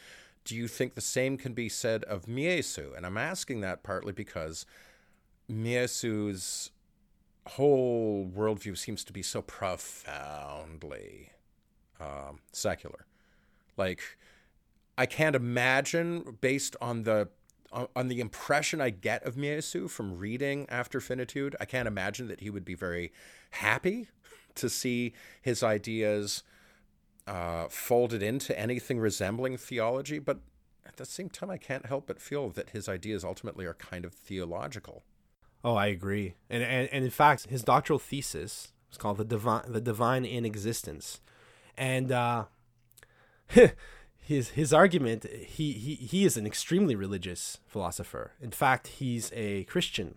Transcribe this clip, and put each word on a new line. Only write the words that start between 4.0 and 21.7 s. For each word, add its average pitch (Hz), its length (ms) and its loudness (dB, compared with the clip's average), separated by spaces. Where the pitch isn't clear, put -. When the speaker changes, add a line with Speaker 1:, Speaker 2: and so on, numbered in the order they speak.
Speaker 1:
because 80 520 -8
Miesu's 110 1200 -2
whole 120 840 4
worldview 104 420 0
seems - 280 -8
to - 80 -2
be 98 80 -4
so 107 200 -4
profoundly, 73 1900 -10
um, 71 400 -12
secular. - 540 -6
Like, 92 240 -2
I 127 80 4
can't 156 300 2
imagine, 131 1080 2
based 135 400 0
on 120 220 -4
the, 107 260 4
on, 123 240 -6
on 127 120 0
the 123 120 -2
impression 147 640 0
I 127 80 2
get 107 340 -2
of 120 120 -6
Miesu 151 540 -4
from 95 280 -6
reading 135 520 -2
After 123 300 -4
Finitude, 131 600 -4
I 104 60 -6
can't 127 220 -2